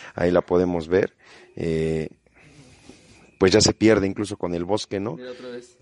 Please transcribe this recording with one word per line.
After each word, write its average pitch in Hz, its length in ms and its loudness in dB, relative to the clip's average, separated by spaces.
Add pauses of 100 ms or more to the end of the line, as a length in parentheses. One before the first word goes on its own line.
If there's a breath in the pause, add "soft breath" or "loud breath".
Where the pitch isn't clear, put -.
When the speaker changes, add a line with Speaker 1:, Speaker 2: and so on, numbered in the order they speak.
(160 loud breath)
Speaker 1:
ahí 87 160 0
la 87 100 4
podemos 87 460 0
ver, 90 260 0 (420 soft breath)
eh, 80 540 -4 (1300 soft breath)
pues 95 140 4
ya 104 100 6
se - 120 2
pierde 104 340 4
incluso 98 300 -6
con 87 180 -6
el 85 80 -4
bosque, 101 360 -4
¿no? 101 180 -8
Speaker 2:
Mira 127 140 -16
otra 123 180 -16
vez. 123 320 -18